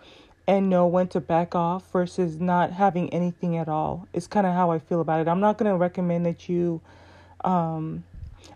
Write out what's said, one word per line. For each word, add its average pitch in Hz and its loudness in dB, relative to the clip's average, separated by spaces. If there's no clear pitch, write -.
and 196 4
know 180 4
when 180 2
to 185 -2
back 170 0
off 175 -2
versus 180 -2
not 180 2
having 180 2
anything 175 -2
at 160 -4
all. 156 -4
It's 175 -6
kinda 190 0
how 180 2
I 165 0
feel 170 -2
about 160 0
it. 156 0
I'm 170 2
not 208 2
gonna 208 2
recommend 175 0
that 170 -6
you, 175 -2
um, 165 -2